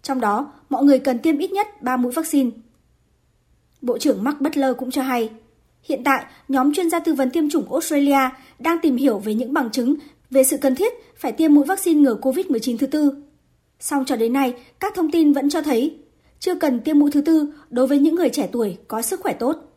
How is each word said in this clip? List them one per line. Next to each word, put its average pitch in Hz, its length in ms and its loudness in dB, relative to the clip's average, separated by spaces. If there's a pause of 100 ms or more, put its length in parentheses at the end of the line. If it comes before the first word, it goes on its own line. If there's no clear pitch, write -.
trong 262 180 -4
đó 226 320 -2 (180)
mọi 262 140 0
người 277 140 8
cần 262 200 -2
tiêm 302 200 0
ít 381 140 -4
nhất 415 300 -4
ba 254 140 -2
mũi 247 160 -2
vaccine. 277 380 0 (1300)
Bộ 240 160 -2
trưởng 214 260 0
Mark 294 160 -4
Butler 269 360 -2
cũng 254 140 -8
cho 269 120 -4
hay, 247 280 -4 (520)
hiện 254 220 -6
tại, 277 200 0 (240)
nhóm 277 260 2
chuyên 349 160 0
gia 339 100 0
tư 330 140 -2
vấn 262 160 0
tiêm 302 200 -2
chủng 240 220 -4
Australia 285 460 2 (400)
đang 330 240 -2
tìm 277 140 2
hiểu 247 220 2
về 214 160 -4
những 233 180 -4
bằng 277 180 -2
chứng 254 240 0 (360)
về 262 140 4
sự 269 120 0
cần 277 180 0
thiết 415 180 -2 (240)
phải 254 160 -8
tiêm 311 220 4
mũi 294 100 6
vaccine 330 360 0
ngừa 262 140 4
covid 269 320 -2
mười 262 140 -2
chín 233 180 -4
thứ 277 80 0
tư. 294 260 0 (680)
Song 277 240 -2
cho 262 120 -2
đến 226 160 0
nay, 262 220 0 (260)
các 403 140 -4
thông 320 160 -2
tin 311 220 4
vẫn 277 160 0
cho 311 140 -2
thấy 285 360 0 (420)
chưa 370 140 -2
cần 262 260 0
tiêm 302 180 2
mũi 285 120 4
thứ 294 100 2
tư 302 320 2 (180)
đối 247 160 0
với 285 120 2
những 311 160 4
người 339 140 2
trẻ 233 240 -2
tuổi 214 240 -2 (120)
có 277 140 -6
sức 370 180 -6
khỏe 262 120 -4
tốt. 269 240 -2 (200)